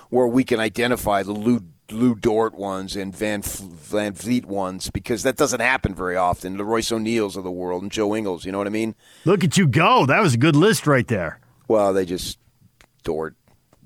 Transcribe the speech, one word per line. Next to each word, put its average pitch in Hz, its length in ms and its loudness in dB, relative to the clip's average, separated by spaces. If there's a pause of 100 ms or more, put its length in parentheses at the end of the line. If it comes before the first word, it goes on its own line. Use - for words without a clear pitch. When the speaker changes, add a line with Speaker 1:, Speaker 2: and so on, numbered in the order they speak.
(100)
Speaker 1:
where 123 160 4
we 123 180 2
can 117 160 0
identify 110 640 0
the 98 100 -6
Lou, 110 280 0 (300)
Lou 117 240 0
Dort 110 400 0
ones 95 420 -6
and 95 180 -6
Van 104 260 -4
F-, - 180 -10
Van 98 560 -6
Vliet 120 320 -2
ones 95 440 -6
because 104 340 -6
that 127 120 0
doesn't 131 240 0
happen 120 340 0
very 90 220 -4
often. 90 400 -2
The 101 80 -6
Royce 113 280 -2
O'Neals 110 440 -2
of 95 80 -10
the 90 60 -6
world 90 320 -6
and 98 100 -10
Joe 107 220 0
Ingles, 98 300 -4
you 92 80 -8
know 98 60 -2
what 101 100 -2
I - 20 -8
mean? 110 240 -2 (300)
Speaker 2:
Look 185 200 2
at 160 140 2
you 196 80 6
go. 175 400 4
That 160 160 4
was 151 120 4
a 113 40 0
good 151 180 4
list 165 300 4
right 135 220 4
there. 90 320 -4 (280)
Speaker 1:
Well, 104 240 4
they 95 120 2
just, 87 340 -6 (640)
Dort, 80 320 -6 (500)